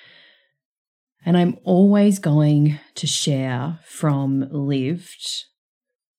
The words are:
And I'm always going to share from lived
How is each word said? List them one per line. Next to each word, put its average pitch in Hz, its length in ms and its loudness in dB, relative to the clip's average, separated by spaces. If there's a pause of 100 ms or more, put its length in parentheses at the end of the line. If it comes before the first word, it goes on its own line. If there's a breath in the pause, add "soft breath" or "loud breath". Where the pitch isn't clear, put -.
(1200 soft breath)
And 175 120 2
I'm 175 280 0
always 202 540 4
going 147 600 2 (160 loud breath)
to - 120 -8
share 135 760 -4
from 135 680 -2
lived 143 960 -6 (760)